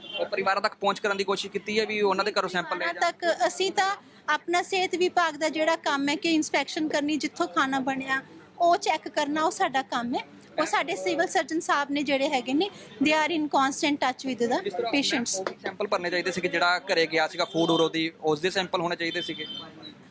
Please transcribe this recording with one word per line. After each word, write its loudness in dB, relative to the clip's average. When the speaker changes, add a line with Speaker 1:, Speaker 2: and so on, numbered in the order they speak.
Speaker 1:
ਉਹ -2
ਪਰਿਵਾਰਾਂ 0
ਤੱਕ 0
ਪਹੁੰਚ 0
ਕਰਨ 0
ਦੀ 0
ਕੋਸ਼ਿਸ਼ -2
ਕੀਤੀ -2
ਹੈ 2
ਵੀ -2
ਉਹਨਾਂ 2
ਦੇ -2
ਘਰੋਂ 0
ਸੈਂਪਲ -2
ਲਏ -2
Speaker 2:
ਉਹਨਾਂ -4
Speaker 1:
ਜਾਣ? 2
Speaker 2:
ਤੱਕ 0
ਅਸੀਂ 0
ਤਾਂ 2
ਆਪਣਾ 0
ਸਿਹਤ 0
ਵਿਭਾਗ 2
ਦਾ 0
ਜਿਹੜਾ 2
ਕੰਮ 0
ਹੈ 2
ਕਿ 0
ਇਨਸਪੈਕਸ਼ਨ 0
ਕਰਨੀ, 0
ਜਿੱਥੋਂ -2
ਖਾਣਾ 0
ਬਣਿਆ -2
ਉਹ 6
ਚੈੱਕ 0
ਕਰਨਾ, 0
ਉਹ 2
ਸਾਡਾ 0
ਕੰਮ -4
ਹੈ। -2
ਉਹ 2
ਸਾਡੇ 0
ਸਿਵਲ 0
ਸਰਜਨ 0
ਸਾਹਿਬ 0
ਨੇ 0
ਜਿਹੜੇ 2
ਹੈਗੇ 0
ਨੇ, 2
they 4
are 2
in 0
constant 2
touch -2
with 0
the 0
Speaker 1:
ਜਿਸ -4
ਤਰ੍ਹਾਂ -2
Speaker 2:
patients। 0
Speaker 1:
ਉਹ -4
ਵੀ -12
ਸੈਂਪਲ -6
ਭਰਨੇ 0
ਚਾਹੀਦੇ 0
ਸੀ -4
ਕਿ 0
ਜਿਹੜਾ 2
ਘਰੇ 2
ਗਿਆ 2
ਸੀਗਾ 0
ਫੂਡ 0
ਉਰੋਂ 4
ਦੀ, -2
ਉਸ 2
ਦੇ 0
ਸੈਂਪਲ -2
ਹੋਣੇ -2
ਚਾਹੀਦੇ -4
ਸੀਗੇ। -8